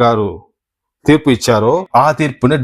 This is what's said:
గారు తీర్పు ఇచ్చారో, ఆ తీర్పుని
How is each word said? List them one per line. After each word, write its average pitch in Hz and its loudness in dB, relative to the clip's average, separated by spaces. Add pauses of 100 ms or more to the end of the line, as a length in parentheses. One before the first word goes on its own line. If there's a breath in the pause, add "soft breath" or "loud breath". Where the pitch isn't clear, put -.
గారు 110 0 (760)
తీర్పు 147 2
ఇచ్చారో, 107 0 (300)
ఆ - 2 (140)
తీర్పుని 147 -2